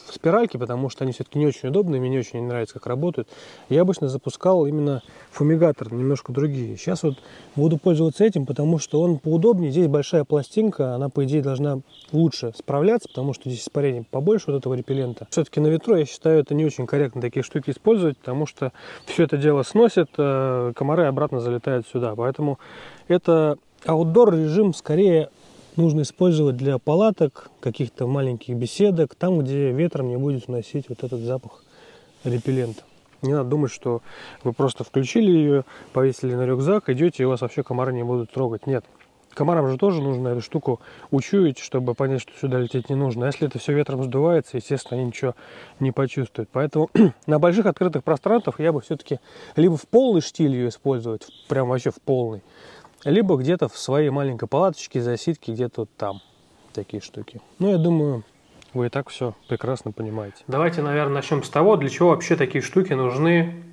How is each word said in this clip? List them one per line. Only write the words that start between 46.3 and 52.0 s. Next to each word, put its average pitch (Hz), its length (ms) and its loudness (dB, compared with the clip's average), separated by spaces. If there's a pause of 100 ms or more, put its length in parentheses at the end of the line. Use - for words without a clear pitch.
Поэтому 151 400 0
<clears throat> - 340 4
на 151 120 2
больших 175 260 4
открытых 175 400 0
пространствах 180 560 0
я 160 120 2
бы 143 100 -4
всё-таки - 380 -8 (360)
либо 165 200 6
в - 120 -10
полный 233 320 4
штиль 147 340 0
её 123 140 0
использовать, 117 600 -4 (200)
прям 131 200 0
вообще 127 220 -2
в - 140 -8